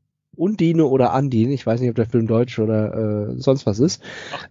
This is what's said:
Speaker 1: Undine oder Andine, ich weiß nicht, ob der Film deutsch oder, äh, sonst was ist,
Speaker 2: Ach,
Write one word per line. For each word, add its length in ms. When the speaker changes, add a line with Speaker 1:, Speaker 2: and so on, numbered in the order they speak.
Speaker 1:
Undine 500
oder 280
Andine, 400
ich 120
weiß 160
nicht, 80
ob 60
der 100
Film 220
deutsch 320
oder, 720
äh, 100
sonst 240
was 140
ist, 240
Speaker 2:
Ach, 180